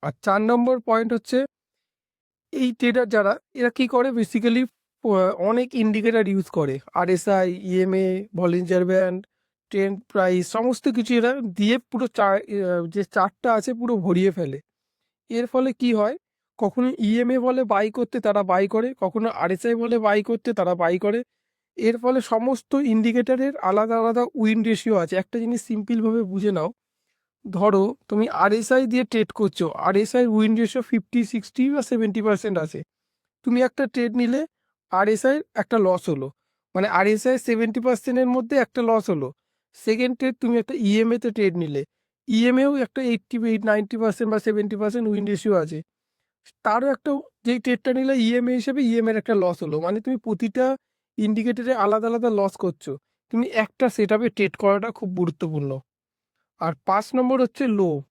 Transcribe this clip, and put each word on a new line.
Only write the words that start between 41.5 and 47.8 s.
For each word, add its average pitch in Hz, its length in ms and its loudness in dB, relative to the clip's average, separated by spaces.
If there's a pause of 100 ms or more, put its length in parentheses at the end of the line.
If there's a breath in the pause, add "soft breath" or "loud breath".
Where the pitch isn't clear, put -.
নিলে, 147 280 -4 (440)
ইএমএও 254 480 4
একটা 262 260 -4
এইটটি 240 360 -2
বা 226 100 -2 (160)
নাইনটি 214 320 0
পার্সেন্ট 220 360 -2
বা 214 60 0
সেভেন্টি 208 380 -2
পার্সেন্ট 214 320 -2
উইন 208 180 -2
রেশিও 208 280 0
আছে। 160 280 -2 (800)
তারও 240 240 0
একটা, 277 240 -2 (340)
যেই 240 140 0
ট্রেডটা 247 360 -2